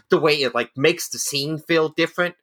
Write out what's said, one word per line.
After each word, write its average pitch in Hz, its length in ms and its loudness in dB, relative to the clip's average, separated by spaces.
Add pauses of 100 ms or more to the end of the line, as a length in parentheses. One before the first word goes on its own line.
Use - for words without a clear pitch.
the 180 100 4
way 151 240 2
it, 123 120 -2
like, 120 220 -2
makes 160 340 0
the 117 80 -10
scene 147 400 -4
feel 160 320 0
different. 170 520 -2